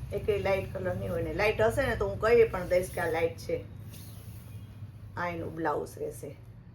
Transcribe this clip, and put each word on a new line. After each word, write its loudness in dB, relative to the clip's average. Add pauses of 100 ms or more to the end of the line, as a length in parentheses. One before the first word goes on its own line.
(140)
એકેય 0
લાઇટ 2
કલર -2
નહીં -2
હોય 0
ને. -2
લાઇટ 2
હશે 4
ને 2
તો 2
હું -4
કહીએ 8
પણ -2
દઈશ 4
કે -4
આ 2
લાઇટ 2
છે. -4 (1500)
આ -2
એનું -4
બ્લાઉઝ -2
રહેશે. -6 (400)